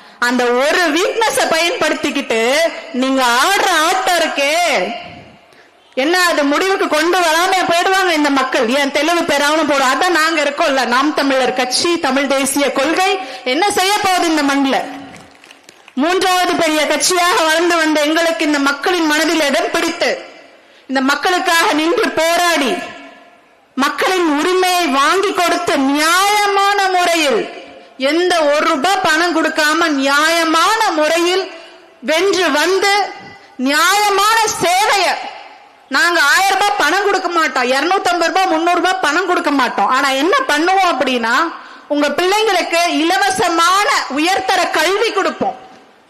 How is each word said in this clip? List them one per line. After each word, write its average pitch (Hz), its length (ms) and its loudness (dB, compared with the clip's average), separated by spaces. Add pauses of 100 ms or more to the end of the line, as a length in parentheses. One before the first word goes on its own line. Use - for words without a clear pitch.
(180)
அந்த 247 260 0
ஒரு 269 380 0 (140)
வீக்னஸை 427 540 0
பயன்படுத்திக்கிட்டு 311 920 -2 (520)
நீங்க 262 320 0
ஆடுற 339 440 2 (180)
ஆட்டம் 370 320 0
இருக்கே, 294 340 -2 (1400)
என்ன 339 300 0
அது 311 180 2
முடிவுக்கு 339 460 0
கொண்டு 330 300 0
வராம 349 360 2 (140)
போயிடுவாங்க 370 420 2
இந்த 302 200 0
மக்கள். 269 380 0
ஏன் 277 240 0
தெளிவு 330 300 0
பெறாம 302 460 0
போடும். 277 240 2
அதான் 349 280 0
நாங்க 320 220 0
இருக்கோம்ல, 285 420 0
நாம் 254 300 0
தமிழர் 262 400 0
கட்சி, 330 460 -2
தமிழ் 277 260 0
தேசிய 277 460 0
கொள்கை 320 380 0 (340)
என்ன 320 260 0
செய்ய 392 220 0 (100)
போகுது 359 260 2
இந்த 311 140 0
மண்ணில்? 277 380 0 (1120)
மூன்றாவது 359 600 0
பெரிய 311 320 0
கட்சியாக 349 600 0
வளர்ந்து 339 300 2
வந்த 311 240 0
எங்களுக்கு 330 440 0
இந்த 294 140 0
மக்களின் 311 480 0
மனதில் 311 420 0
இடம் 330 220 0
பிடித்து, 330 400 -2 (760)
இந்த 262 140 -2
மக்களுக்காக 330 720 0
நின்று 320 380 0
போராடி, 330 640 0 (1000)
மக்களின் 330 540 0 (100)
உரிமையை 359 480 0
வாங்கி 311 460 0
கொடுத்து, 349 460 0
நியாயமான 392 1000 2 (100)
முறையில், 330 540 0 (560)
எந்த 330 420 0
ஒரு 294 260 2
ரூபாய் 330 360 0
பணம் 330 340 0
கொடுக்காம 311 520 0
நியாயமான 320 1040 0
முறையில் 339 540 0 (560)
வென்று 349 500 0
வந்து, 359 420 0 (640)
நியாயமான 392 840 2 (240)
சேவைய, 381 440 2 (840)
நாங்க 330 320 2
ஆயிரம் 370 380 2
ரூபாய் 415 200 0
பணம் 349 260 0
கொடுக்க 392 240 -2
மாட்டோம், 302 440 -2
இருநூத்தம்பது 349 540 0
ரூபாய், 359 260 0
முந்நூறு 339 240 0
ரூபாய் 359 260 0
பணம் 339 240 0
கொடுக்க 339 240 0
மாட்டோம். 247 360 0
ஆனா 269 240 0
என்ன 294 260 0 (120)
பண்ணுவோம் 349 440 2
அப்படின்னா, 247 420 0 (540)
உங்க 294 200 0
பிள்ளைங்களுக்கு 359 800 0
இலவசமான 359 1000 2 (200)
உயர்தர 370 520 0 (100)
கல்வி 381 420 0
கொடுப்போம், 320 460 -4 (520)